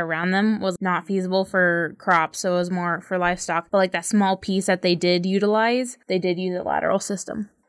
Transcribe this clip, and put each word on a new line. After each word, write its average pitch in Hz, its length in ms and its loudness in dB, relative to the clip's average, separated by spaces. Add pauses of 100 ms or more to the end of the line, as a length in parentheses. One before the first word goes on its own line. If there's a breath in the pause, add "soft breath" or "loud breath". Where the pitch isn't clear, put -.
around 165 260 -2
them 202 300 2
was 190 200 -2
not 175 260 -2
feasible 190 380 0
for 175 540 0
crops, 165 420 0
so 180 140 -2
it 180 40 0
was 180 120 -2
more 175 300 -2
for 185 180 -4
livestock. 175 520 -2
But, 202 80 2
like, 190 140 2
that 170 140 -4
small 196 300 2
piece 190 300 -2
that 185 160 0
they 175 120 4
did 175 320 2
utilize, 220 720 0 (100)
they 185 100 0
did 180 200 0
use 185 200 -4
a - 40 -6
lateral 160 380 0
system. - 500 -8 (180)